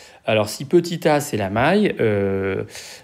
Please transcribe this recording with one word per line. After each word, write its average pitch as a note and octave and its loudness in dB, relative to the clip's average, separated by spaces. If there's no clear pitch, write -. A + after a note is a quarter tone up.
Alors, A2 2
si - -10
petit E3+ 2
a, D3 4
c'est C#3 -4
la G2 -2
maille, E3 2
euh, G2 0